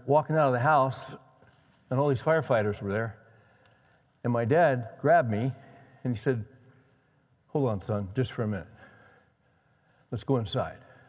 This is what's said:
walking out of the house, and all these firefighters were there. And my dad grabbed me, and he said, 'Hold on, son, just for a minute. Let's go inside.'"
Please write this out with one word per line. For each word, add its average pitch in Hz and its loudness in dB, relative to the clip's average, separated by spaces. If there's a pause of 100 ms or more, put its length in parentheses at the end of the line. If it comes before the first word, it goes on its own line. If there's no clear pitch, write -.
walking 151 2
out 151 4
of 131 2
the 123 0
house, 135 0 (760)
and 127 0
all 147 2
these 131 0
firefighters 120 2
were 101 -4
there. 110 -4 (1040)
And 120 0
my 117 0
dad 131 2 (100)
grabbed 151 4
me, 113 -2 (520)
and 127 -2
he - -4
said, 120 -2 (1000)
'Hold 139 0
on, 101 -4
son, 101 -4
just 131 -2
for 117 -4
a - -2
minute. 101 -6 (1400)
Let's 117 -6
go 135 2
inside.'" 107 -4 (300)